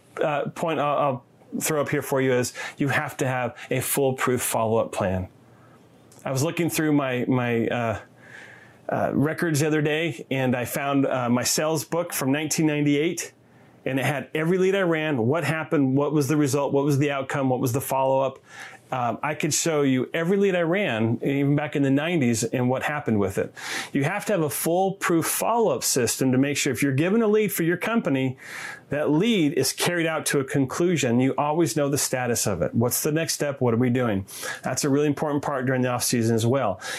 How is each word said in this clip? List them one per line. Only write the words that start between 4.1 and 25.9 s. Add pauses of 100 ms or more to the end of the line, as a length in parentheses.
follow-up
plan. (960)
I
was
looking
through
my,
my,
uh, (920)
uh,
records
the
other
day,
and
I
found,
uh,
my
sales
book
from
nineteen
ninety-eight, (520)
and
it
had
every
lead
I
ran,
what
happened,
what
was
the
result,
what
was
the
outcome,
what
was
the
follow-up. (540)
Um,
I
could
show
you
every
lead
I
ran,
even
back
in
the
nineties,
and
what
happened
with
it. (400)
You
have
to
have
a
foolproof
follow-up
system